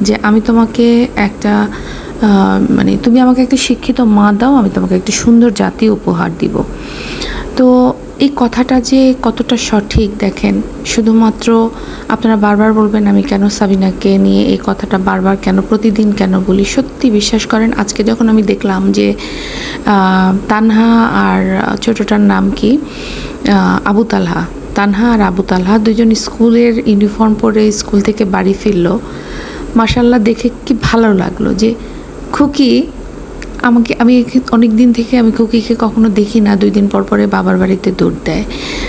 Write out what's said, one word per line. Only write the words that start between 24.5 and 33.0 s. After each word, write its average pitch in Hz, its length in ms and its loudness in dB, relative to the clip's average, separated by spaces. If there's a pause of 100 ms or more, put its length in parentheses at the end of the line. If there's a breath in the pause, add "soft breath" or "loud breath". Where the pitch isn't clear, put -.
তানহা 208 380 0
আর 220 80 2
আবু 190 220 0
তালহা 190 360 0
দুজন 220 360 2
স্কুলের 233 720 2
ইউনিফর্ম 214 460 2
পরে 214 380 0
স্কুল 208 280 -2
থেকে 208 240 -2
বাড়ি 190 280 0
ফিরল। 190 460 0 (800 loud breath)
মাশাআল্লাহ, 240 440 2
দেখে 226 300 0 (160)
কি 262 160 0
ভালো 226 320 2
লাগলো 185 400 -2
যে 220 200 0 (580 loud breath)
খুকি 277 540 2 (760)